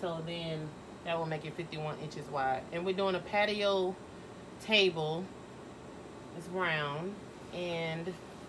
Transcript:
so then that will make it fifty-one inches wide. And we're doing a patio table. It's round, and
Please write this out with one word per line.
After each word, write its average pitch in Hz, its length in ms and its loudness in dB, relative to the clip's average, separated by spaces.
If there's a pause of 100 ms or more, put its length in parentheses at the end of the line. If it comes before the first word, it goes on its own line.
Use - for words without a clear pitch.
so 165 240 0
then 165 440 -2 (360)
that 170 140 2
will 165 80 0
make 156 180 -2
it 151 100 -6
fifty-one 151 500 -4
inches 147 240 -8
wide. 135 340 2 (100)
And 170 140 0
we're 190 80 2
doing 190 220 4
a 175 40 0
patio 202 760 4 (680)
table. 175 640 6 (1120)
It's 175 100 -8
round, 165 680 2 (400)
and 170 580 -2 (360)